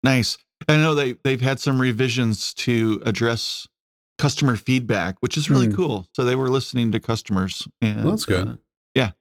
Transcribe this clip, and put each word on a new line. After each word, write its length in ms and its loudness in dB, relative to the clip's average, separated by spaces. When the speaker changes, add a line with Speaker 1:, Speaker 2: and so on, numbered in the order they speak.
Speaker 1:
Nice. 340 2
I 80 6
know 180 4
they, 200 0
they've 160 2
had 200 0
some 200 0
revisions 720 0
to 500 0
address 640 -2
customer 380 2
feedback, 640 -2
which 160 -2
is 140 -2
really 160 4
Speaker 2:
Hmm. 80 0
Speaker 1:
cool. 400 -2
So 100 0
they 120 2
were 120 -2
listening 440 0
to 80 -2
customers. 680 -4
And, 220 -2
Speaker 2:
Well, 80 2
that's 120 -4
good. 240 0
Speaker 1:
uh, 80 -10
yeah. 160 0